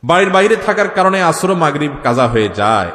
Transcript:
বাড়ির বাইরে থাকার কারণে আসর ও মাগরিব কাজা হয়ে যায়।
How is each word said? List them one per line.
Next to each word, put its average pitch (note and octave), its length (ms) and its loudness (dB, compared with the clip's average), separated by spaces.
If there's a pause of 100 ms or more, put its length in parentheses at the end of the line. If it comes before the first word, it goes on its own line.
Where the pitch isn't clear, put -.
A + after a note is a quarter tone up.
বাড়ির F#3 240 2
বাইরে G3 260 2
থাকার G3+ 320 -2
কারণে F#3+ 340 0
আসর F3 280 0
ও G3 40 0
মাগরিব D3 380 -2 (100)
কাজা B2 260 2
হয়ে A2 200 0
যায়। G2+ 460 0